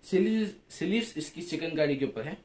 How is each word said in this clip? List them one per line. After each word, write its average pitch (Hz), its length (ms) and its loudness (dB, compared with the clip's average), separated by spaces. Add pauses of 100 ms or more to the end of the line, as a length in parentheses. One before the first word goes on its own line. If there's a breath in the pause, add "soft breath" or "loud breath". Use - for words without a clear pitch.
स्लीव्स, 208 500 4 (160)
स्लीव्स 208 480 -2
इसकी 156 240 -8
चिकनकारी 151 540 0
के 139 80 0
ऊपर 113 180 -4
है। 156 220 -6